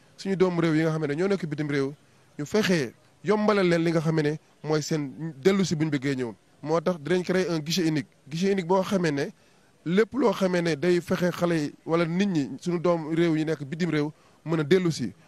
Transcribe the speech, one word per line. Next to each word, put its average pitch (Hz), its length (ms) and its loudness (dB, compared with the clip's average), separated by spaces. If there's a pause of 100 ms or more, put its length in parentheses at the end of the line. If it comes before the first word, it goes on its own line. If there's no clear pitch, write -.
(160)
suñu 190 200 -4
doomu 175 240 2
réew 160 140 2
yi 156 80 4
nga 160 80 2
xam 156 160 -2
ne 143 80 -4
ñoo 180 140 0
nekk 190 180 -2
bitim 147 240 -4
réew, 139 220 -2 (460)
ñu 147 80 -6
fexe 180 460 0 (320)
yombalal 202 440 2
leen 170 160 2
li 170 80 2
nga 165 80 0
xam 160 200 0
ne 151 160 0 (280)
mooy 151 180 0
seen 147 580 -6
dellu 196 240 6
si 165 120 0
bu 151 80 0
ñu 160 60 0
bëggee 139 260 -2
ñëw. 120 180 -4 (280)
Moo 160 180 0
tax 175 200 -2
dinañ 175 220 0
créer 180 280 0
un 165 100 -2
guichet 160 260 -2
unique, 156 220 0 (200)
guichet 170 240 0
unique 190 140 -2
boo 190 160 2
xamee 180 300 0
ne 143 140 -2 (580)
lépp 196 300 2
loo 247 180 2
xamee 180 300 0
ne 170 140 0
day 175 240 2
fexe 175 300 -2
xale 175 240 -2
yi 147 200 -2 (120)
wala 165 180 0
nit 175 220 0
ñi, 151 240 0 (100)
suñu 175 200 -2
doom 165 340 0
réew 165 220 2
yi 156 80 0
nekk 156 200 -4
bitim 156 260 -4
réew 151 200 0 (340)
mën 160 160 0
a 156 40 0
dellu 175 260 4
si. 120 220 -4 (160)